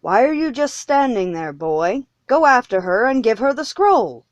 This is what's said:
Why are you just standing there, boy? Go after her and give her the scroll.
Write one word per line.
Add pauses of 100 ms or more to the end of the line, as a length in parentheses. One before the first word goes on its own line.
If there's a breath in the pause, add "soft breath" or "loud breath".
Why
are
you
just
standing
there,
boy? (220)
Go
after
her
and
give
her
the
scroll.